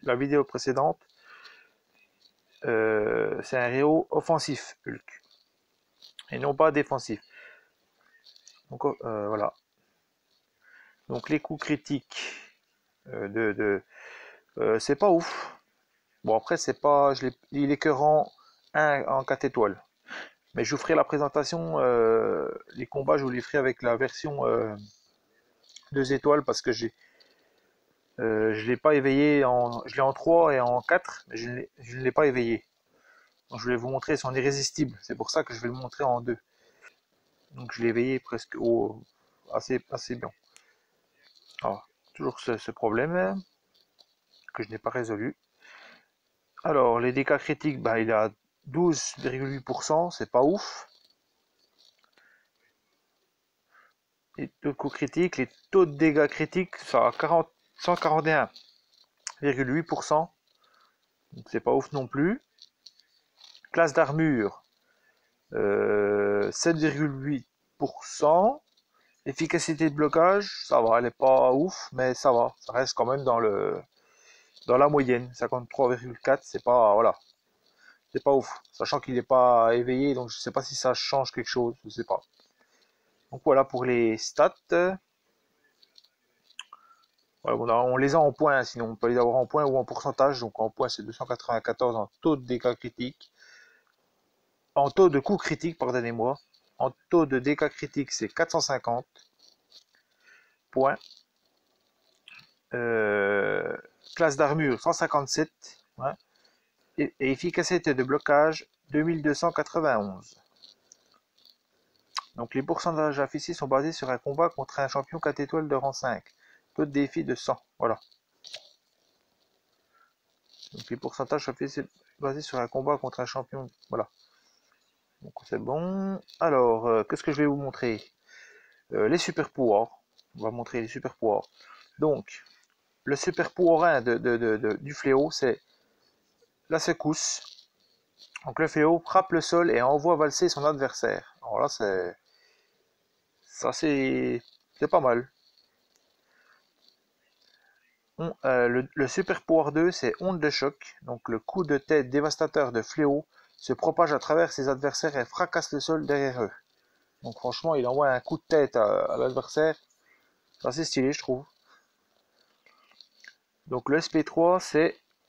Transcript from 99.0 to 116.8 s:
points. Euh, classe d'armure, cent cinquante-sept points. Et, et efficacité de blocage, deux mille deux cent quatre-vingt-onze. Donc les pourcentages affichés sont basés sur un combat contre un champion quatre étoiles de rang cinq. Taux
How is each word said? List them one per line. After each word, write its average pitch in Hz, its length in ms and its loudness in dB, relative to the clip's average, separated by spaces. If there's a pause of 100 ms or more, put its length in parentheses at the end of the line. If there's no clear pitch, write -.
points. 131 260 2 (1800)
Euh, 104 1040 0 (380)
classe 156 200 2
d'armure, 147 460 2
cent 165 100 0
cinquante-sept 151 600 -2 (440)
points. 131 220 -6 (800)
Et, 143 220 -2
et 135 120 0
efficacité 170 600 -2
de 127 100 0
blocage, 147 640 2 (220)
deux 151 140 0
mille 165 180 -2
deux 147 140 0
cent 170 160 0
quatre-vingt-onze. 117 840 -2 (2000)
Donc 117 200 -12
les 135 80 0
pourcentages 156 560 -2
affichés 143 340 -4
sont 156 140 -6
basés 139 260 2
sur - 160 -6
un 127 80 -2
combat 143 320 0
contre - 300 -8
un 139 80 0
champion 139 320 -6
quatre 147 200 -2
étoiles 156 300 -2
de 143 60 2
rang 135 180 -2
cinq. 113 320 -6 (480)
Taux 151 120 0